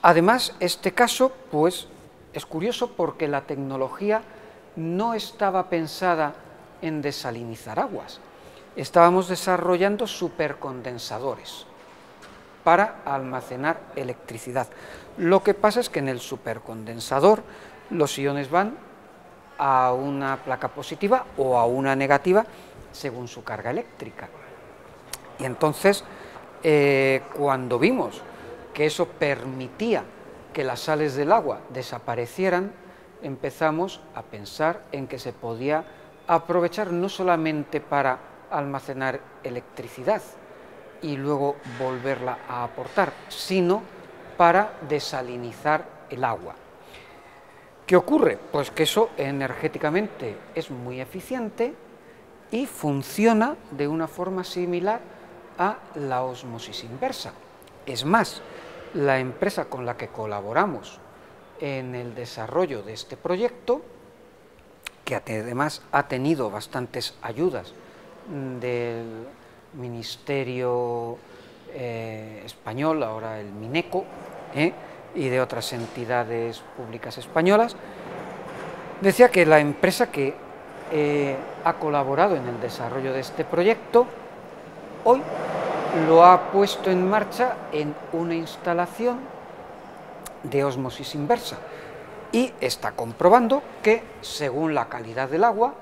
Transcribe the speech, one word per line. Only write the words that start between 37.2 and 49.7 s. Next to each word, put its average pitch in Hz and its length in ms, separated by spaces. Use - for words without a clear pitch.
para 135 400
almacenar 139 680
electricidad 127 800
y 151 140
luego 143 400
volverla 127 680
a 123 160
aportar, 143 500
sino 190 520
para 180 380
desalinizar 131 960
el 123 140
agua. 90 320
¿Qué 185 80
ocurre? 180 420
Pues 143 200
que 160 120
eso 208 340
energéticamente 139 1160